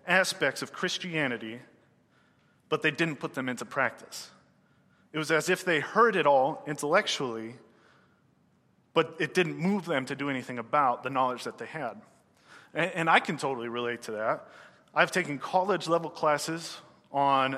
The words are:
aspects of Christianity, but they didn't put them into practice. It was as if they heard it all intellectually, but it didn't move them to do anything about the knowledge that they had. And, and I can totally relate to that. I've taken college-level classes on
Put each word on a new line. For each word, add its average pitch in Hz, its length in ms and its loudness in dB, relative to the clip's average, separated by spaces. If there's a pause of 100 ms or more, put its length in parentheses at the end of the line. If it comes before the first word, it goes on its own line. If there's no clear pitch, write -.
aspects 175 560 2
of 131 120 -10
Christianity, 131 840 -4 (1080)
but 156 140 0
they 156 100 2
didn't 160 260 0
put - 160 -8
them 131 140 -4
into 127 160 -6
practice. - 640 -4 (840)
It 151 40 -4
was 151 140 -2
as 156 180 2
if 185 140 2
they 165 160 2
heard 214 360 4
it 160 100 4
all 143 420 4
intellectually, 139 880 0 (1400)
but 160 260 0
it 175 140 -4
didn't 156 240 0
move 180 280 -2
them 143 200 -2
to 139 100 -6
do 143 140 -4
anything 127 300 -6
about 123 440 0
the 131 60 -2
knowledge 127 340 -2
that 113 140 -8
they 117 80 -10
had. 113 360 -8 (720)
And, 180 200 -2
and 165 160 0
I 196 100 8
can 202 180 -4
totally 123 320 -4
relate 120 340 -4
to - 100 -10
that. 113 340 -2 (480)
I've 165 160 4
taken 147 280 -2
college-level 170 720 0
classes 160 680 -2 (340)
on 139 460 2